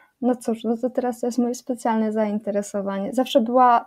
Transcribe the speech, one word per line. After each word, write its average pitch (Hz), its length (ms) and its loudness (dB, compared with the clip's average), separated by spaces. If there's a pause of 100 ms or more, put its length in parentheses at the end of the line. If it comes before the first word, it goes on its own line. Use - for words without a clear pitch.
(220)
no 247 140 2
cóż, 226 280 -6
no 226 140 -2
to 247 120 -2
teraz 247 300 -4
to 247 80 -2
jest 233 100 -6
moje 240 180 0
specjalne 226 560 -2
zainteresowanie. 208 1040 -4
Zawsze 262 280 2
była 240 460 4